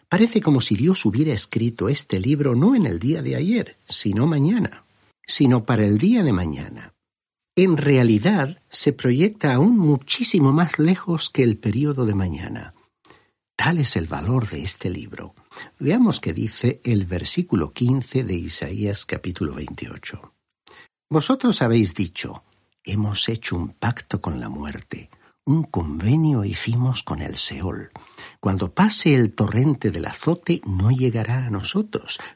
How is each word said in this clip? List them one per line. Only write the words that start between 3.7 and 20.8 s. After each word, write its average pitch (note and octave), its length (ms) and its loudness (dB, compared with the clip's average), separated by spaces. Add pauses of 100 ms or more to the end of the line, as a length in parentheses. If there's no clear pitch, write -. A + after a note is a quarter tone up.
sino G#2+ 380 0
mañana, E3+ 580 0 (400)
sino B2+ 400 4
para A2 200 2
el G#2 120 4
día G#3+ 240 4
de C#3+ 120 2
mañana. C#2+ 600 -6 (640)
En F3+ 200 4
realidad, C#3 960 4
se - 240 0
proyecta D3 640 0
aún G#3 240 4
muchísimo D3 720 2
más E3 240 2
lejos E3+ 540 0
que - 100 0
el A2+ 160 4
periodo C3 480 -2
de G#2+ 80 0
mañana. F#2 600 -6 (800)
Tal E3 240 0
es C3 160 0
el F2 100 -2
valor F#2 420 -2
de D2+ 140 -8
este - 300 -6
libro. A#2 420 -12 (460)
Veamos G3 400 2
qué E2+ 140 -6
dice A2+ 500 -4
el G2+ 240 0
versículo F2 680 -2
quince C3 500 -2
de F#2 120 -4
Isaías F2+ 680 -6
capítulo F2 500 -8
veintiocho. - 800 -14 (720)